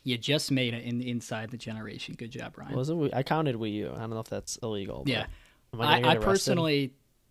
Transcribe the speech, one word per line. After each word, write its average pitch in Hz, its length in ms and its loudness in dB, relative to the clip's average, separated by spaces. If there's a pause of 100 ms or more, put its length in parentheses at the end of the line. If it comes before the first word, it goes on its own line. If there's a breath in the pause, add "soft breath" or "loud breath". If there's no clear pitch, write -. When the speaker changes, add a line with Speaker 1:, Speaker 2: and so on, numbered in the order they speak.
Speaker 1:
You 123 140 0
just 143 340 0
made 127 220 2
it 117 100 -6
in, 120 180 -2
inside 113 500 -4
the 117 60 -8
generation. 110 600 -10
Good 117 140 -12
job, 123 220 -10
Brian. - 220 -8
Speaker 2:
Was 131 140 0
it 160 40 0
Wii? 151 200 2
I 131 100 2
counted 151 320 2
Wii 107 180 -2
U. 101 220 -2
I - 60 -6
don't 113 100 -6
know 113 80 -4
if 110 80 -8
that's - 300 -6
illegal, 104 480 -4
but - 80 -4
Speaker 1:
Yeah. 107 120 -2 (480 soft breath)
Speaker 2:
am 113 80 -4
I - 20 2
gonna - 40 4
Speaker 1:
I, 156 80 8
I - 40 6
Speaker 2:
get 123 80 4
arrested? 117 180 6
Speaker 1:
personally, 143 680 4 (380)